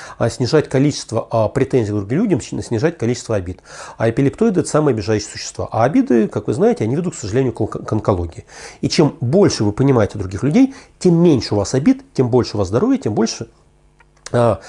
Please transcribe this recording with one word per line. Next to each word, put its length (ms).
а, 120
снижать 380
количество, 640
а, 160
претензий 440
к 40
другим 240
людям, 220
сни-, 200
снижать 360
количество 380
обид. 260
А 120
эпилептоиды — 520
это 80
самые 240
обижающие 360
существа. 420
А 140
обиды, 420
как 200
вы 60
знаете, 300
они 140
ведут, 180
к 20
сожалению, 360
к 80
онко-, 240
к 80
онкологии. 520
И 80
чем 320
больше 420
вы 80
понимаете 480
других 240
людей, 320
тем 180
меньше 400
у 20
вас 160
обид, 300
тем 160
больше 280
у 20
вас 80
здоровья, 300
тем 160
больше, 340
а, 360